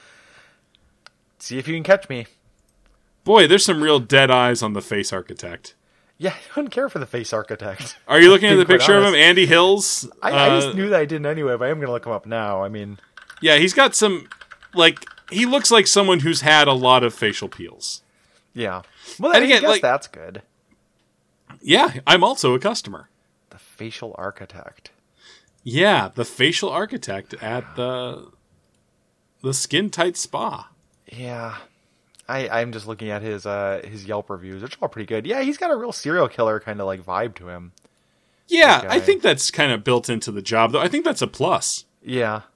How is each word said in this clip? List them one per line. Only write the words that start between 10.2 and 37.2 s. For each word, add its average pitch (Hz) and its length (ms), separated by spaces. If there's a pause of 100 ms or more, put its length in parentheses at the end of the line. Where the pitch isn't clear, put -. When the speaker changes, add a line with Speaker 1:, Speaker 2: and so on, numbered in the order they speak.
Speaker 1:
I, - 100
I - 180
just - 200
Speaker 2:
Uh, - 40
Speaker 1:
knew 196 160
that 185 100
I 151 60
didn't 151 200
anyway, 147 320
but 123 80
I 131 60
am 156 80
gonna 135 120
look 120 140
him 120 60
up 104 140
now. 107 380
I 98 60
mean, 104 300 (420)
Speaker 2:
Yeah, 156 160
he's 185 160
got 269 220
some, 196 320 (460)
like, 165 320 (260)
he 214 140
looks 254 260
like 214 160
someone 190 320
who's 156 220
had 151 260
a 135 60
lot 127 300
of 113 100
facial 104 360
peels. - 540 (500)
Speaker 1:
Yeah. 95 300 (360)
Well, 262 140
Speaker 2:
And 226 100
Speaker 1:
I - 20
Speaker 2:
again, 254 160
Speaker 1:
guess 302 80
Speaker 2:
like, 208 120
Speaker 1:
that's 131 260
good. - 360 (1160)
Speaker 2:
Yeah, 214 300 (140)
I'm 170 180
also 151 300
a 131 60
customer. 131 500 (400)
Speaker 1:
The - 80
facial 113 600
architect. - 720 (720)
Speaker 2:
Yeah, 135 500
the 123 120
facial 131 440
architect 160 720
at 113 340
the, 123 560 (1080)
the 131 120
Skin 180 360
Tight 175 280
Spa. 180 520 (380)
Speaker 1:
Yeah. 117 500 (720)
I, 131 200
I'm 117 240
just 107 160
looking 110 220
at 104 120
his, 107 240
uh, 101 380
his 104 220
Yelp 104 240
reviews, 95 340
which 131 120
are - 80
all 156 40
pretty - 200
good. 110 200
Yeah, 262 140
he's 285 160
got 349 140
a 285 40
real 233 160
serial 151 380
killer 110 300
kinda, 104 260
like, 95 180
vibe 95 320